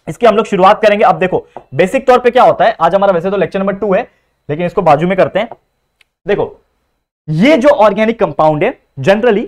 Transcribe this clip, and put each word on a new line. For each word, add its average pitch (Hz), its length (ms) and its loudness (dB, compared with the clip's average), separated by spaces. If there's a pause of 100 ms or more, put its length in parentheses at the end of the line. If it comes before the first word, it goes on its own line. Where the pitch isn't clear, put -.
इसकी 165 180 -2
हम 214 100 4
लोग 214 100 0
शुरुआत 196 360 2
करेंगे। 208 240 2
अब 165 140 2
देखो 185 260 -4 (300)
बेसिक 185 320 -2
तौर 247 120 4
पे 240 120 0
क्या 247 120 2
होता 170 220 2
है, 165 160 0
आज 170 140 2
हमारा 196 180 0
वैसे 170 180 -4
तो 202 60 -4
लेक्चर 185 220 -4
नंबर 196 160 -4
टू 202 180 -4
है 208 140 -2 (420)
लेकिन 156 160 -6
इसको 175 160 -4
बाजू 156 260 2
में 190 100 -2
करते 180 220 0
हैं। 233 100 -6 (760)
देखो 170 300 -4 (720)
ये 208 300 2
जो 254 120 2
ऑर्गेनिक 220 500 0
कंपाउंड 156 440 -2
है 247 140 -4 (220)
generally 208 480 0